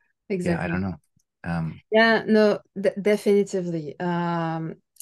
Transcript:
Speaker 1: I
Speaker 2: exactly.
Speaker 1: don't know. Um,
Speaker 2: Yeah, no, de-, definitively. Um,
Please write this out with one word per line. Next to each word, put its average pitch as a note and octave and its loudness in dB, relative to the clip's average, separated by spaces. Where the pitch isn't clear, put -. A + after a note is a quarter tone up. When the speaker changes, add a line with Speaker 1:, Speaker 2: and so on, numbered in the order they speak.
Speaker 1:
I G#3+ -4
Speaker 2:
exactly. F3 -2
Speaker 1:
don't F3+ -2
know. F2 -4
Um, E2+ -6
Speaker 2:
Yeah, A3 4
no, G#3+ 4
de-, G3 0
definitively. G3 0
Um, E3+ -4